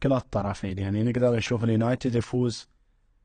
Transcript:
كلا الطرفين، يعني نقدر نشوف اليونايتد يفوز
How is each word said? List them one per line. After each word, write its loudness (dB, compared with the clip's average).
كلا 4
الطرفين، -4
يعني 0
نقدر 2
نشوف 0
اليونايتد 0
يفوز -2